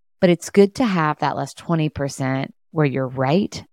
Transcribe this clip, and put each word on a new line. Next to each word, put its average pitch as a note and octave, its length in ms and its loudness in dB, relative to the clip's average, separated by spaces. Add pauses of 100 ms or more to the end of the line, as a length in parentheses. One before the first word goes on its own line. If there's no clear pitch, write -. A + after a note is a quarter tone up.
(220)
but F#3 80 6
it's E3+ 200 0
good G3+ 260 4
to C4 100 0
have D#3+ 340 0
that C#3+ 180 -2
last C#3 200 -8
twenty D#3+ 320 -2
percent C3+ 640 -4 (180)
where D#3 140 0
you're C3 220 -2
right C3+ 640 -2